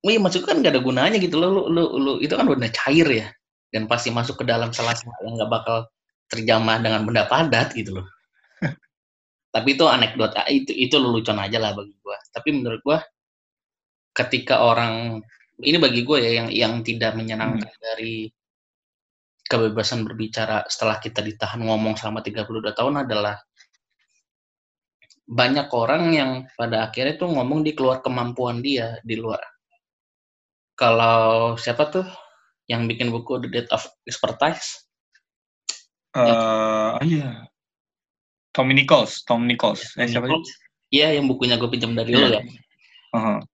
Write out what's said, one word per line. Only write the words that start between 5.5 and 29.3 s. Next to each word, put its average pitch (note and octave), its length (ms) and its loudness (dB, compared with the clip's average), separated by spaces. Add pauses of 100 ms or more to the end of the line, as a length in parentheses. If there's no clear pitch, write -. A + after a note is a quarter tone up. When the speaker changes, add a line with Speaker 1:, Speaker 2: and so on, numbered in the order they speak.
Speaker 1:
bakal A#2 400 -2 (400)
terjamah A2+ 480 2
dengan A2 240 0
benda A2 240 0
padat C#3+ 480 2
gitu G2 240 -8
loh. F#2 80 -12 (560)
<laughs> D3 80 -2 (840)
Tapi B2 200 2
itu C3+ 140 2
anekdot, A#2 500 2
ah, - 80 -2
itu, C#3 240 0
itu C3 300 0
lelucon A2+ 420 0
aja G#2+ 160 -4
lah G#2+ 160 -2
bagi G2+ 300 -14
gua. G2+ 100 -10 (160)
Tapi - 240 -6
menurut A#2+ 320 -4
gua, D#3 160 0 (1120)
ketika A#2+ 480 0
orang, A#2 560 2 (460)
ini D3 180 4
bagi A#2+ 240 2
gua C#3+ 160 2
ya, A#2 220 0
yang, A2+ 80 -6
yang A2+ 200 2 (140)
tidak A2+ 320 -2
menyenangkan A2+ 480 -4
Speaker 2:
Hmm. - 160 -20
Speaker 1:
dari A2+ 460 -8 (1200)
kebebasan A2+ 560 0
berbicara A2 640 -4
setelah A2 320 -2
kita A2 240 -6
ditahan A2 400 -6
ngomong A2 320 0
selama A2 240 -6
tiga G#2+ 240 -8
puluh A2 160 -8
dua G#2+ 160 -6
tahun C3+ 320 -2
adalah G#2 320 -2 (1900)
banyak C3 440 2
orang B2+ 300 2 (100)
yang C#3 180 2 (260)
pada A2+ 320 -2
akhirnya C3+ 320 -2
tuh F3+ 120 -2
ngomong C#3 320 0
di D3+ 120 0
keluar C3 280 2
kemampuan A#2+ 600 -2
dia, A#2 400 -2
di A2+ 120 -6
luar. A2 240 -6 (1400)